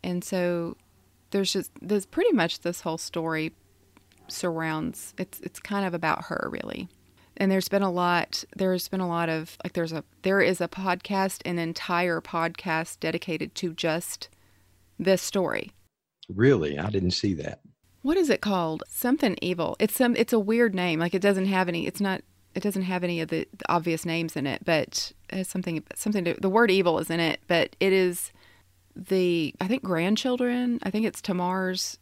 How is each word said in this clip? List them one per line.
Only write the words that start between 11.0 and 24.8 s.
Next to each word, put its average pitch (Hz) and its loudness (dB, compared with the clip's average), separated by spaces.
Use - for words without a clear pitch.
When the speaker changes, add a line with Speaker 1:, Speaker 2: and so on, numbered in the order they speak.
Speaker 1:
an 175 -2
entire 170 0
podcast 165 -4
dedicated 160 -4
to 170 -4
just - -4
this 185 4
story. - -2
Speaker 2:
Really? 95 4
I 92 -2
didn't 92 2
see 98 0
that. 76 -8
Speaker 1:
What 302 2
is 330 4
it - 4
called? 175 -2
Something 247 0
evil. 175 -2
It's 214 2
some, 240 4
it's - 2
a 233 4
weird 220 2
name. 180 0
Like, 170 0
it 185 0
doesn't 196 4
have 185 2
any, 170 -2
it's - -6
not, 190 -2
it 190 -4
doesn't 196 0
have 180 -2
any 175 0
of 160 -4
the, 165 -2
the - -6
obvious 165 0
names 165 -2
in 143 -2
it, - -4
but - 0